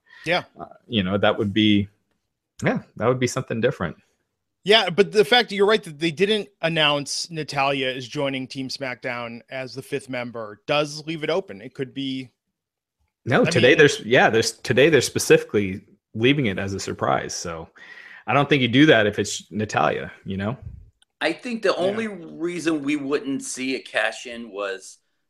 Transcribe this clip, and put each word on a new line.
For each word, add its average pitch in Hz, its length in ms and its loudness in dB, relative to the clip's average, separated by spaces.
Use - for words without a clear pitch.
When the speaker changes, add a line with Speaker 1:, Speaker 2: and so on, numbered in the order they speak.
Speaker 1:
Yeah. 160 180 -2
Speaker 2:
Uh, - 60 -14
you 110 160 0
know, 92 140 0
that 104 200 2
would 104 160 -2
be, 104 340 4
yeah, 208 160 0
that 107 120 -2
would 127 120 0
be 127 80 0
something 123 340 -6
different. 110 340 -2
Speaker 1:
Yeah, 202 260 4
but 175 220 2
the 202 120 4
fact 240 260 2
that 202 60 -8
you're 196 120 2
right 220 160 2
that 151 160 -18
they 165 120 -2
didn't 196 380 -2
announce 151 680 -2
Natalya 139 600 -2
is 127 180 -8
joining 135 400 -6
Team 131 220 -10
SmackDown 120 800 -10
as 131 260 -10
the 131 60 -12
fifth - 280 -8
member 120 560 -10
does 147 400 -2
leave 156 180 -8
it 156 60 -6
open. 190 320 -4
It 123 120 -16
could 127 200 -8
be 131 380 -8
Speaker 2:
No, 139 180 4
Speaker 1:
I 175 60 2
Speaker 2:
today 123 200 6
Speaker 1:
mean 156 80 8
Speaker 2:
there's, 151 240 6
yeah, 139 280 4
there's, 113 240 2
today 127 360 4
they're 135 120 6
specifically 107 800 2
leaving 131 320 2
it 92 100 -2
as 98 160 -4
a 95 60 -6
surprise. - 560 -2
So 82 340 -10
I 110 80 -2
don't 139 160 4
think 147 140 4
you 123 40 2
do 131 200 6
that 113 180 6
if 104 140 0
it's - 320 -6
Natalya, - 600 -2
you 190 100 -8
know? 113 220 -6
Speaker 3:
I 156 100 -2
think 226 300 -8
the 190 80 0
Speaker 1:
Yeah. - 60 0
Speaker 3:
only 220 220 -2
reason 165 760 -6
we 143 120 -2
wouldn't 139 480 -4
see 131 320 -6
a 117 40 -6
cash 113 460 -4
in 117 240 -14
was 95 480 -8